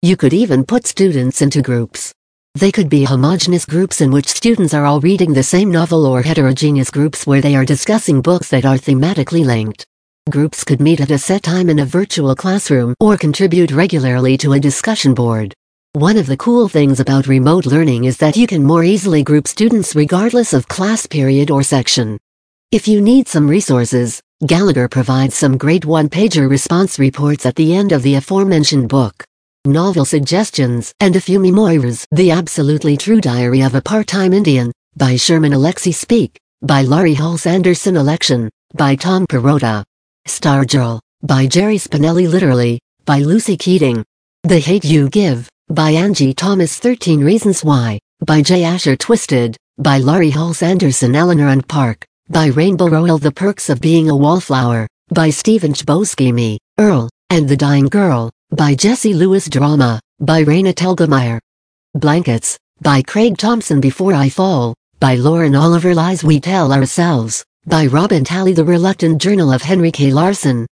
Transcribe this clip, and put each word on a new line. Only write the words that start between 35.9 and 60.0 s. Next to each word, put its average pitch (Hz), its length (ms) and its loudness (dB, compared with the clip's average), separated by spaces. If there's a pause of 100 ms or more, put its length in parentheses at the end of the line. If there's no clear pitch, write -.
Speak, - 420 -2 (260)
by 139 200 2
Laurie 151 320 2
Hall 156 240 -4
Sanderson. 180 560 0
Election, 139 560 0 (240)
by 139 220 0
Tom 185 280 -2
Perrotta. 127 600 -2 (420)
Stargirl, 131 720 -2 (240)
by 135 240 0
Jerry 202 300 0
Spinelli. 165 520 0
Literally, 127 520 0 (240)
by 143 160 0
Lucy 175 360 0
Keating. 139 480 0 (380)
The 175 160 2
Hate 160 260 0
U 147 240 2
Give, 135 400 -2 (200)
by 156 240 0
Angie 160 420 0
Thomas. 185 440 -2
Thirteen 175 440 0
Reasons 196 400 0
Why, 120 380 0 (260)
by 156 160 2
Jay 175 220 2
Asher. 165 320 -2
Twisted, 123 600 -2 (220)
by 143 200 2
Laurie 151 320 2
Hall 160 240 -2
Sanderson. 147 600 0
Eleanor 156 360 2
and 135 180 0
Park, 131 360 -2 (240)
by 160 180 0
Rainbow 165 420 0
Rowell. 160 300 2
The 147 120 -2
Perks 196 400 -4
of 131 100 -2
Being 160 300 2
a 147 60 0
Wallflower, 131 720 0 (220)
by 160 200 0
Stephen 175 420 0
Chbosky. 143 640 -2
Me, 113 240 -2 (220)
Earl, 160 280 2 (220)
and 160 180 0
the 139 80 2
Dying 143 300 2
Girl, 139 420 0 (220)
by 147 240 0
Jesse 214 400 0
Lewis. 185 340 2
Drama, 139 500 0 (220)